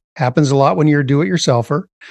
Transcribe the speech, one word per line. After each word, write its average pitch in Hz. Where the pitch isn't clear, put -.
Happens 131
a 139
lot 139
when 151
you're 147
a 139
do-it-yourselfer. 147